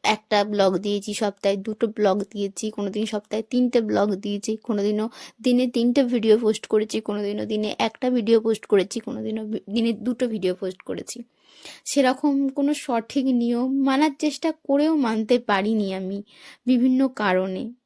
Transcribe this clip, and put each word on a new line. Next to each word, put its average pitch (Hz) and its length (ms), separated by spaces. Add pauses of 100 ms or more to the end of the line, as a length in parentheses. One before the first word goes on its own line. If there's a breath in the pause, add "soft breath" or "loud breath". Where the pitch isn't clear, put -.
(160)
একটা - 220 (160)
ব্লগ 196 180 (140)
দিয়েছি, 202 280
সপ্তাহে 202 420 (120)
দুটো 220 200
ব্লগ 208 300 (160)
দিয়েছি, 202 320 (120)
কোনোদিন 202 260 (100)
সপ্তাহে 214 380
তিনটে 247 300
ব্লগ 208 260 (160)
দিয়েছি, 202 280 (160)
কোনোদিনও 208 400 (380 loud breath)
দিনে 247 200 (100)
তিনটে 247 260 (120)
ভিডিও 220 300
পোস্ট 220 200 (100)
করেছি, 214 240 (100)
কোনোদিনও 208 380
দিনে 214 240 (200)
একটা - 180 (100)
ভিডিও 226 280
পোস্ট 220 260
করেছি, 202 280
কোনোদিনও 220 520
বি-, - 120 (100)
দিনে 233 180 (160)
দুটো 247 160 (100)
ভিডিও 185 280
পোস্ট 185 180 (100)
করেছি। - 280 (680 loud breath)
সেরকম 269 480 (240)
কোনো 285 140 (140)
সঠিক 240 400 (160)
নিয়ম 240 280 (180)
মানার 277 260 (100)
চেষ্টা 302 260 (180)
করেও 294 280
মানতে 226 400 (140)
পারিনি 208 440
আমি 190 240 (480 loud breath)
বিভিন্ন 254 340 (220)
কারণে। 190 400 (240)